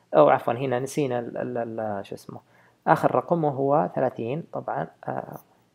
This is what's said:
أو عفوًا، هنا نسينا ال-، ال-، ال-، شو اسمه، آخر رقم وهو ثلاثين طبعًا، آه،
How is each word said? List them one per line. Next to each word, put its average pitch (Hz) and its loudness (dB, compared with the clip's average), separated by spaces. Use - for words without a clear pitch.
أو 147 8
عفوًا، 127 2
هنا 127 -2
نسينا 131 -2
ال-، 120 -8
ال-، 117 -6
ال-، 104 -6
شو - -12
اسمه، - -16
آخر 156 4
رقم 160 2
وهو 143 2
ثلاثين 131 -2
طبعًا، 131 -6
آه، - -8